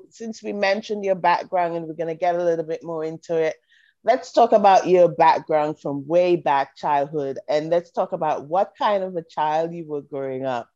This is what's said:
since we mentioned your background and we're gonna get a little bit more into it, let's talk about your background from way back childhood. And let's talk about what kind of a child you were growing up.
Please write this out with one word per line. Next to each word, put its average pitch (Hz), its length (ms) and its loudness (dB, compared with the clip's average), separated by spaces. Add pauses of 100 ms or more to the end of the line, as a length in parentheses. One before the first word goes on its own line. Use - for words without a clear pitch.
(100)
since 226 320 -14
we 214 100 -8
mentioned 202 520 -2
your 190 100 0
background 175 600 0
and 170 120 -6
we're 156 80 -12
gonna 165 200 -6
get 175 200 -2
a 175 100 -2
little 165 200 0
bit 156 200 -8
more 160 200 -8
into 160 320 -6
it, 160 200 0 (460)
let's 247 300 0
talk 233 200 4
about 196 360 6
your 180 200 6
background 156 680 2
from 139 280 -8
way 175 280 2
back 143 420 0
childhood. 143 640 -2 (100)
And 151 220 -2
let's 170 200 0
talk 196 220 -4
about 151 340 -4
what 180 300 -2
kind 208 280 -2
of 185 100 -10
a 165 80 -6
child 160 500 -2
you 170 140 -12
were 147 160 -8
growing 135 420 -8
up. 123 320 -4